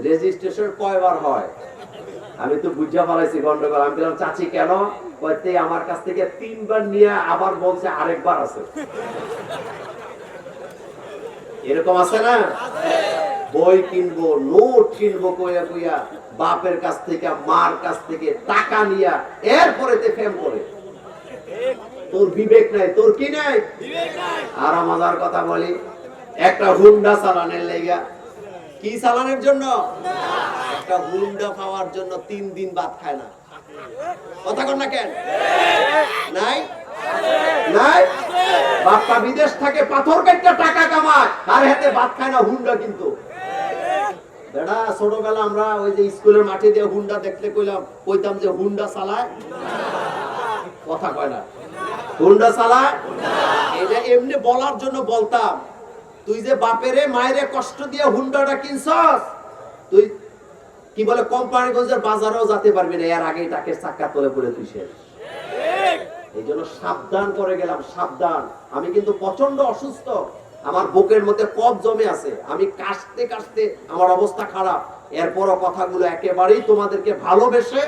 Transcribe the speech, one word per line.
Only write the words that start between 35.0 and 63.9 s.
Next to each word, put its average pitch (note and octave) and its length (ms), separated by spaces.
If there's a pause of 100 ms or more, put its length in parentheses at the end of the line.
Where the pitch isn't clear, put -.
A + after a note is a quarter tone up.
নাই? A#3+ 340 (1080)
নাই? C#4 340 (760)
বাপ্পা G#3+ 340
বিদেশ C4+ 320 (100)
থাকে, C#4+ 240
পাথর C#4 380
কাটটা F4+ 300
টাকা D#4+ 360
কামায়, D#4 680
আর C#4 120
হাতে C#4 220
ভাত A#3+ 280
খায় C4 120
না, C4 80
হুন্ডা A#3+ 380
কিন্তু। G3+ 400 (1400)
বেটা, F#3+ 440
ছোটবেলা G#3+ 420
আমরা G#3 340
ওই G3+ 160
যে G3+ 200
স্কুলের G#3 340
মাঠে G#3 280
দিয়ে G#3+ 120
হুন্ডা G3+ 340
দেখলে G3 320
কইলাম, G3+ 360 (200)
কইতাম G3 320
যে, G3+ 100
"হুন্ডা G3+ 460
চালায়?" G#3 340 (1600)
কথা D#3+ 300
কয় D3 100
না, B2 160 (800)
"হুন্ডা G3+ 300
চালায়?" B3 420 (920)
এটা A3 180
এমনি B3 420
বলার B3+ 360
জন্য C4 200
বলতাম। A3 640 (640)
তুই A3 140
যে C4 140
বাপেরে B3+ 520
মায়েরে C4 460
কষ্ট C4 300
দিয়ে C#4+ 220
হুন্ডাটা C4+ 500
কিনছস, D4 640 (720)
তুই - 280 (800)
কি G#3+ 80
বলে, A#3+ 200
কোম্পানিগঞ্জের B3 720
বাজারেও G#3+ 480
যেতে G#3 260
পারবি F3 240
না, E3 100
এর E3 160
আগেই E3 240
টাকের - 340
চাক্কা D#3 340